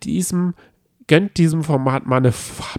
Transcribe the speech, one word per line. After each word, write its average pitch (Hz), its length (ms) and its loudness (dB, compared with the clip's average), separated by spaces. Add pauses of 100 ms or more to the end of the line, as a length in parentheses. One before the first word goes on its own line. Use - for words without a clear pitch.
diesem, 180 520 -2 (520)
gönnt 185 300 2
diesem 160 260 2
Format 131 420 0
mal 127 120 2
eine 127 120 4
F-, - 500 -8